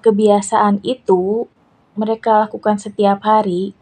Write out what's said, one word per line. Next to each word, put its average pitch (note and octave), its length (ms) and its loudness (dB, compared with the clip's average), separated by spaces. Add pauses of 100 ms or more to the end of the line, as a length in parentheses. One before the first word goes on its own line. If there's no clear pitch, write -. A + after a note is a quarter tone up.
kebiasaan G#3 800 2
itu G#3 640 -2 (480)
mereka A3 480 0
lakukan G#3 320 -4
setiap G3+ 480 -2
hari G3 560 0